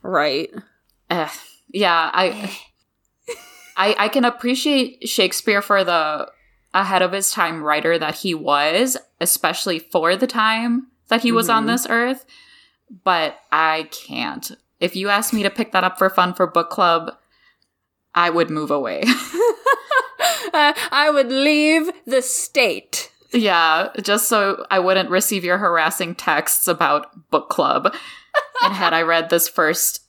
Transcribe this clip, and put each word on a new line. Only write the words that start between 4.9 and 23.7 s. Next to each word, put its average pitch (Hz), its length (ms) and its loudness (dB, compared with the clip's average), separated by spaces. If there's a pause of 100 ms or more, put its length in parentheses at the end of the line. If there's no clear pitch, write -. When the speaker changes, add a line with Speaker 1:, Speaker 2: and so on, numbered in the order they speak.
Speaker 2:
Shakespeare 202 520 0
for 202 240 2
the 156 420 -2 (460)
ahead 185 300 2
of 180 100 0
his 196 180 -2
time 165 320 -2
writer 151 360 2
that 156 180 -4
he 185 180 -4
was, 156 600 2 (240)
especially 170 580 -2
for 170 380 0
the 247 100 0
time 233 600 -2 (220)
that 233 120 2
he 240 120 2
was 226 180 2
on 220 140 2
Speaker 1:
Mm-hmm. 226 80 0
Speaker 2:
this 247 180 -2
earth, 247 340 -2 (800)
but 165 340 0 (140)
I 160 400 0
can't. - 580 -10 (300)
If 175 160 -2
you 196 140 -4
asked 214 240 0
me 214 80 0
to 196 80 0
pick - 220 -6
that 185 120 2
up 180 140 -2
for 190 100 4
fun 180 240 2
for 180 140 0
book 170 240 0
club, 165 440 0 (1000)
I 175 160 2
would 165 180 0
move 151 220 -6
away. 123 380 -4
<laughs> 254 60 4 (1400)
Speaker 1:
Uh, 302 180 4 (180)
I 294 200 2
would 277 200 2
leave 302 600 2 (160)
the 254 160 0
state. - 880 -2 (220)
Speaker 2:
Yeah, 175 560 2 (120)